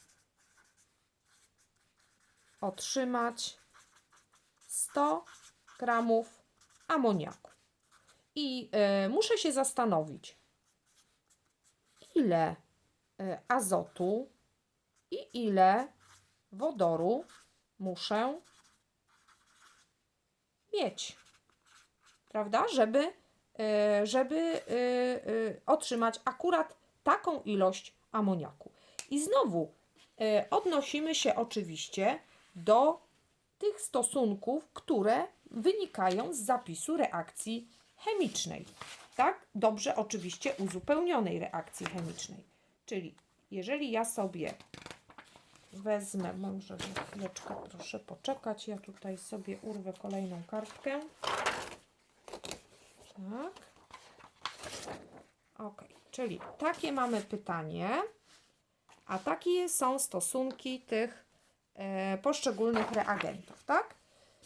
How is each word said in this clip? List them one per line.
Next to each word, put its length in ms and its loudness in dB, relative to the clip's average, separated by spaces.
otrzymać 1000 -2
sto 580 0
gramów 640 2
amoniaku. 600 2
I, 380 -2
e, 360 4
muszę 300 2
się 140 2
zastanowić, 880 0
ile, 420 4
e, 280 -4
azotu 800 0
i 340 -6
ile 440 6
wodoru 720 2
muszę 640 -2
mieć, 420 -4
prawda? 400 2
Żeby, 440 4
e, 480 4
żeby, 300 2
e, 240 0
e, 1080 0
otrzymać 580 2
akurat 520 0
taką 400 2
ilość 520 2
amoniaku. 600 -2
I 140 0
znowu, 480 4
e, 300 4
odnosimy 640 2
się 220 4
oczywiście 800 -2
do 460 6
tych 220 0
stosunków, 920 0
które 540 2
wynikają 800 0
z 60 -4
zapisu 580 -2
reakcji 720 -2
chemicznej. 680 -2
Tak? 380 2
Dobrze 420 2
oczywiście 580 -4
uzupełnionej 840 0
reakcji 480 -6
chemicznej. 580 -8
Czyli 280 -8
jeżeli 400 -4
ja 140 0
sobie 500 -4
wezmę, 600 -2
może 440 -8
na 260 -8
chwileczkę 540 -10
proszę 280 -12
poczekać, 680 -6
ja 100 -8
tutaj 400 -10
sobie 440 -10
urwę 300 -8
kolejną 540 -6
kartkę. 540 -6
Tak. 360 -10
Ok, 260 -14
czyli 300 -6
takie 340 -2
mamy 280 0
pytanie, 800 -4
a 120 -4
takie 500 0
są 300 0
stosunki 800 -2
tych, 440 -4
e, 440 -4
poszczególnych 760 0
reagentów, 720 -2
tak? 300 2